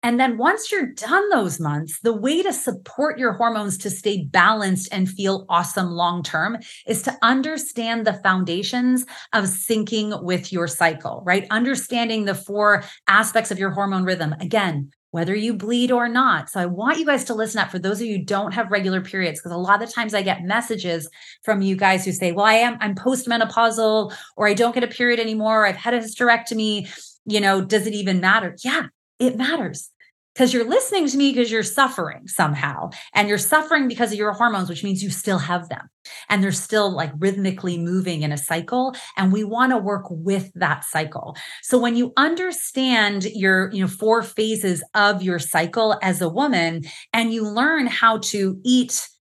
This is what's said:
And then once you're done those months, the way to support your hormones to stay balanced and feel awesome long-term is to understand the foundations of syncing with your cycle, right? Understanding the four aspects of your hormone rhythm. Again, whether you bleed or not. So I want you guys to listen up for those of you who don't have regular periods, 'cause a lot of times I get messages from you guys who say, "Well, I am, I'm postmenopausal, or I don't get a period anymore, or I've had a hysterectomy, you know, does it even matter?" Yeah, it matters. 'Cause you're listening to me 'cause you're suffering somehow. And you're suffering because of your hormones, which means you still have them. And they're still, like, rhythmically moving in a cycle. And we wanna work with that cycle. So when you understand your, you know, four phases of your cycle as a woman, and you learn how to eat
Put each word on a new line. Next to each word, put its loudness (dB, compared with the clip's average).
And 0
then 2
once 0
you're -2
done 0
those 2
months, -4
the 0
way 0
to 0
support -4
your 0
hormones 0
to -6
stay -2
balanced 2
and 0
feel -2
awesome 0
long-term -2
is -2
to -4
understand 0
the 0
foundations 0
of 4
syncing -2
with -2
your 0
cycle, -2
right? 2
Understanding 0
the 0
four 2
aspects 4
of -4
your 0
hormone 0
rhythm. -2
Again, -2
whether -2
you -2
bleed 0
or 2
not. 2
So -4
I 0
want 0
you 0
guys 2
to -6
listen -2
up 0
for -6
those -2
of -4
you -2
who -6
don't -2
have -2
regular 2
periods, -4
'cause -10
a -4
lot 4
of -10
times -4
I 2
get -2
messages -2
from 0
you 2
guys 2
who -2
say, 0
"Well, 2
I 6
am, 4
I'm -2
postmenopausal, 0
or 2
I 4
don't 2
get 0
a -6
period 0
anymore, 2
or 4
I've 0
had -2
a 2
hysterectomy, 0
you 0
know, 4
does 0
it -4
even 0
matter?" 2
Yeah, -2
it 2
matters. -4
'Cause 4
you're 2
listening 2
to 0
me 4
'cause 2
you're 0
suffering -2
somehow. -2
And 2
you're 2
suffering 2
because -2
of -6
your 0
hormones, 0
which -8
means -2
you -4
still -2
have -4
them. -12
And 2
they're 2
still, 0
like, -4
rhythmically -2
moving -2
in 0
a -2
cycle. -2
And 4
we 0
wanna 2
work -2
with -2
that 0
cycle. -6
So 2
when 2
you 0
understand 0
your, 2
you -2
know, 2
four 2
phases -2
of 4
your -2
cycle 0
as 0
a 0
woman, 0
and 0
you -2
learn 0
how 4
to -2
eat 2